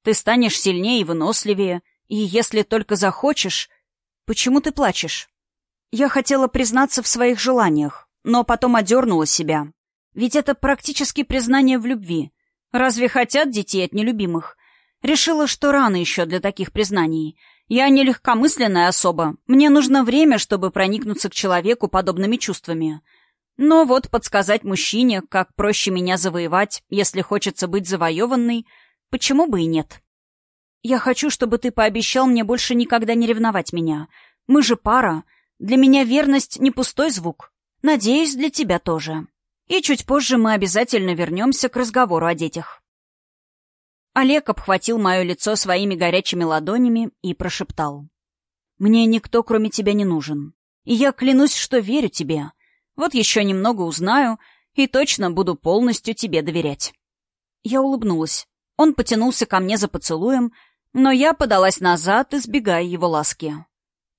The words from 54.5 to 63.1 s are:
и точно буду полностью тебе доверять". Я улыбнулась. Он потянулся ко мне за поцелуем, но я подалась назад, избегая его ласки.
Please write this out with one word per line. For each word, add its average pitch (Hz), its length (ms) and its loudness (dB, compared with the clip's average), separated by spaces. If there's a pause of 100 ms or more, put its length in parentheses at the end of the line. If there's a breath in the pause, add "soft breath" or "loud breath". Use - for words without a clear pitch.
и 269 120 2
точно 247 440 0
буду 175 240 -2
полностью 220 600 0
тебе 160 280 -2
доверять". 156 500 -4 (720)
Я 254 180 0
улыбнулась. 214 640 -2 (300)
Он 302 160 4
потянулся 233 540 0
ко 185 140 0
мне 196 180 0
за 190 100 0
поцелуем, 226 640 -2 (400 soft breath)
но 269 180 4
я 269 220 4
подалась 196 480 2
назад, 185 540 0
избегая 208 480 -2
его 175 260 -2
ласки. 151 560 -4 (540)